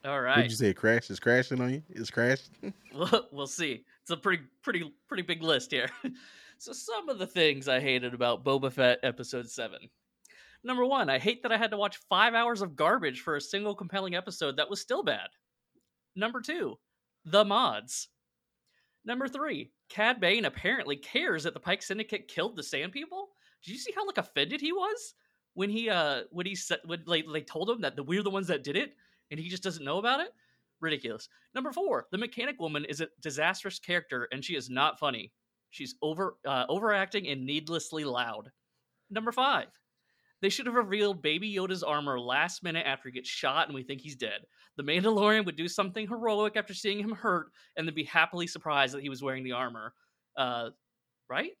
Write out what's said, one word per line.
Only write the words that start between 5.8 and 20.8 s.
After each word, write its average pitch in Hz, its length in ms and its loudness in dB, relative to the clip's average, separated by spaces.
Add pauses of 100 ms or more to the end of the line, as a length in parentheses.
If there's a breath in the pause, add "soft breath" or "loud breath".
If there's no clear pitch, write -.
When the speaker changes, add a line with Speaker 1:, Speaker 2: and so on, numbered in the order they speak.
Speaker 1:
<laughs> 127 80 -6 (480 loud breath)
So - 160 -14
some 415 340 -8
of 247 100 -4
the 180 80 -4
things 143 420 2
I 127 120 4
hated 127 320 0
about 120 320 2
Boba 139 260 2
Fett 123 320 6
episode 123 460 -4
seven. 110 300 -8 (840 loud breath)
Number 247 220 2
one, 254 240 4
I 135 100 4
hate 233 240 0
that 226 100 0
I 226 40 4
had 214 140 2
to 208 80 -4
watch 202 180 0 (140)
five 214 240 6
hours 233 260 4
of 175 160 -4
garbage 156 460 4
for 160 140 0
a 143 40 0
single 208 340 -4
compelling 190 400 -6
episode 165 440 -2
that 151 100 2
was 196 100 -6
still 320 240 -2
bad. 113 260 0 (880)
Number 233 280 -2
two, 269 340 -4 (480)
the 196 220 6
mods. 180 600 0 (1000)
Number 254 200 -2
three, 269 460 -4 (160)
Cad 226 320 2
Bane 190 240 4
apparently 165 520 0